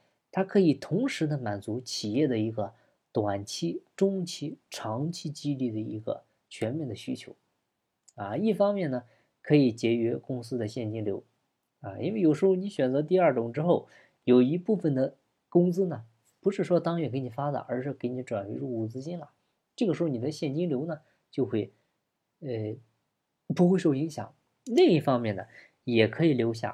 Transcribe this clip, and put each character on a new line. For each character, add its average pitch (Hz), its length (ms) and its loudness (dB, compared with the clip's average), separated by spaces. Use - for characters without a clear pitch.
它 185 120 0
可 190 160 2
以 165 140 6
同 220 340 -2
时 160 200 -4
的 147 100 -2
满 104 240 -6
足 113 180 -6
企 113 320 -6
业 143 160 2
的 123 100 0
一 110 140 0
个 104 220 -6
短 101 320 -2
期、 - 380 -6
中 196 300 0
期、 - 340 -10
长 123 400 -6
期 165 200 -8
激 147 260 -6
励 127 160 -2
的 107 80 -6
一 113 180 -6
个 - 280 -8
全 113 260 -4
面 156 120 -6
的 113 60 -8
需 - 220 -8
求。 - 200 -14
啊， 104 200 -8
一 214 160 0
方 202 240 2
面 170 160 -2
呢， 123 140 -4
可 - 140 4
以 135 160 6
节 113 240 2
约 120 220 0
公 127 260 -8
司 123 140 -6
的 113 100 -2
现 110 240 -6
金 110 140 -6
流， 98 180 -4
啊， 98 180 -10
因 151 140 -4
为 220 60 -4
有 160 140 4
时 151 120 2
候 190 100 4
你 185 120 -4
选 131 240 0
择 139 100 2
第 175 180 2
二 165 140 6
种 117 200 -2
之 147 80 -2
后， 170 260 2
有 123 180 8
一 139 160 2
部 196 180 0
分 151 200 0
的 131 220 0
工 175 240 4
资 185 140 0
呢， 131 200 -6
不 196 100 0
是 196 120 -4
说 170 160 2
当 170 200 -2
月 151 80 -2
给 123 120 -4
你 127 100 -6
发 139 220 -4
的， 135 80 -4
而 127 240 -6
是 139 100 -6
给 123 160 -6
你 127 140 -6
转 101 260 -6
为 117 60 -8
入 135 140 -8
股 113 180 -4
资 120 140 -10
金 170 180 -10
了。 147 120 -16
这 254 100 0
个 175 80 2
时 170 100 -2
候 165 60 0
你 123 100 -4
的 131 120 -4
现 147 220 -6
金 170 140 0
流 143 180 -2
呢， 160 140 -8
就 127 140 0
会， 104 260 -2
呃， 113 340 -6
不 175 140 6
会 185 100 4
受 156 160 2
影 151 140 -2
响。 - 260 -10
另 294 240 6
一 170 100 6
方 131 220 2
面 107 140 -2
呢， 92 100 -8
也 113 240 6
可 156 160 0
以 156 80 6
留 117 200 2
下 110 200 -6